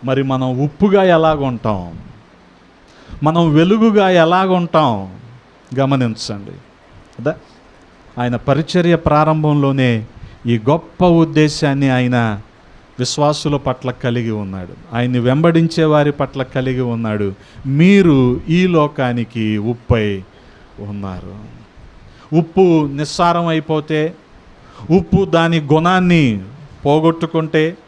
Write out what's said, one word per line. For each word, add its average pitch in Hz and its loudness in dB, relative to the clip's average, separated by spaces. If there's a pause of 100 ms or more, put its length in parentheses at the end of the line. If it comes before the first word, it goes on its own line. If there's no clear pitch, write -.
మరి 135 0 (100)
మనం 131 -2 (160)
ఉప్పుగా 190 2 (140)
ఎలాగుంటాం? 131 -2 (1500)
మనం 170 2 (140)
వెలుగుగా 202 4 (160)
ఎలాగుంటాం? 175 2 (800)
గమనించండి 120 -4 (580)
కదా, 143 -6 (840)
ఆయన 123 -4 (120)
పరిచర్య 165 0 (100)
ప్రారంభంలోనే 147 2 (600)
ఈ 120 2 (140)
గొప్ప 160 -2 (200)
ఉద్దేశాన్ని 147 0 (100)
ఆయన 123 0 (840)
విశ్వాసుల 147 -2 (100)
పట్ల 127 -4 (120)
కలిగి 120 -2
ఉన్నాడు, 95 -10 (220)
ఆయన్ని 123 -2
వెంబడించే 165 2
వారి 147 2
పట్ల 135 -4 (120)
కలిగి 131 -2 (120)
ఉన్నాడు. 107 -4 (520)
మీరు 180 4 (400)
ఈ - 2 (160)
లోకానికి 123 -2 (260)
ఉప్పై 117 -2 (840)
ఉన్నారు. 95 -12 (1080)
ఉప్పు 170 2 (340)
నిస్సారం 170 0
అయిపోతే, 156 -2 (960)
ఉప్పు 185 2 (160)
దాని 165 2 (100)
గుణాన్ని 175 4 (600)
పోగొట్టుకుంటే 160 0 (240)